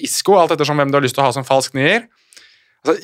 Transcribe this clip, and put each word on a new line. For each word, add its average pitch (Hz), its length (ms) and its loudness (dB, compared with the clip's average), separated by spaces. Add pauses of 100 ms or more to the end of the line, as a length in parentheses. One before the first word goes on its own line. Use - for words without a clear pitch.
Isco, 180 340 0
alt 170 160 2
ettersom 147 240 -2
hvem 139 140 0
du 143 80 2
har 139 60 2
lyst 123 120 -2
til 139 60 0
å 135 60 2
ha 120 40 0
som 135 140 -8
falsk 135 320 0
nier. 196 300 0 (760)
Altså, 156 200 2